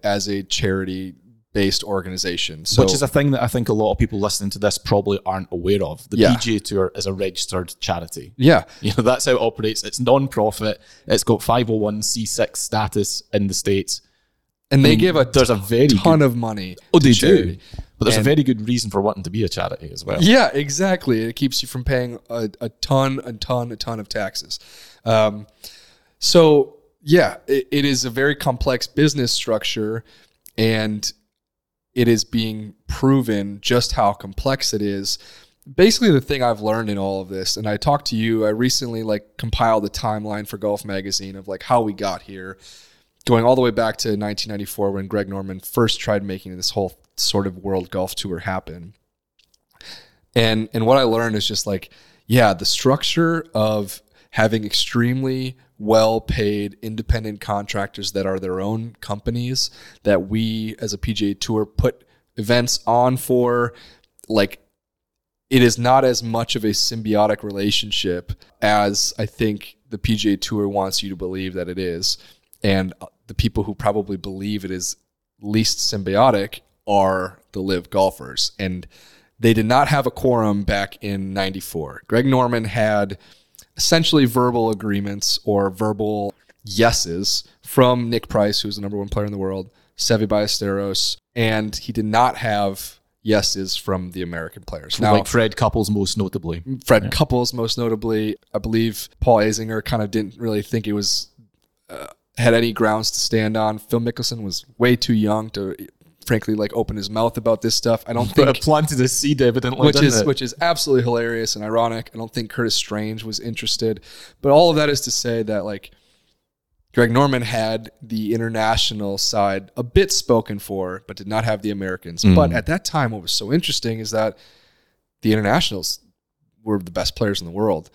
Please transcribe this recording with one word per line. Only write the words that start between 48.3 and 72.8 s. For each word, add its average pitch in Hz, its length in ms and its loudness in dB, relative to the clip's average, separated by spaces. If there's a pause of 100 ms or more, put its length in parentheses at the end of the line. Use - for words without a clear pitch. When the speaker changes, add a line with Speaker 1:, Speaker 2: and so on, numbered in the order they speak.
Speaker 1:
happen. 92 540 -8 (1400)
And, 110 380 2
and 113 120 0
what 127 120 6
I 131 60 4
learned 113 320 0
is 101 120 -2
just, - 200 -4
like, 95 240 -6 (360)
yeah, 113 260 4
the 82 120 -6
structure 165 880 0
of 107 480 -2 (300)
having 110 320 2
extremely 127 920 -2 (220)
well-paid 107 1000 2
independent 110 600 -4
contractors 101 720 -6
that 98 140 -2
are 95 140 -2
their 92 200 -4
own 113 420 -4
companies 120 720 -4 (320)
that 95 240 2
we 110 520 -2
as 101 140 -6
a 98 40 -10
P 110 160 -4
G 101 180 0
A 95 40 -4
Tour 107 300 -2
put - 400 -2 (300)
events 120 500 0
on 123 320 4
for, 123 560 0 (540)
like, 104 320 0 (920)
it 123 140 6
is 120 160 4
not 131 260 4
as 123 160 2
much 117 340 -2
of 107 80 -4
a 110 60 2
symbiotic 107 720 0
relationship 101 920 -2 (280)
as 104 560 2
I 110 80 -4
think 107 520 -4 (120)
the 107 80 -10
P 110 180 0
G 104 180 2
A 95 40 0
Tour 104 320 -4
wants 95 320 -2
you 98 80 -8
to 95 60 -8
believe 92 400 -8
that 87 140 -6
it 90 100 -8
is. 90 380 -4 (460)
And, 95 380 0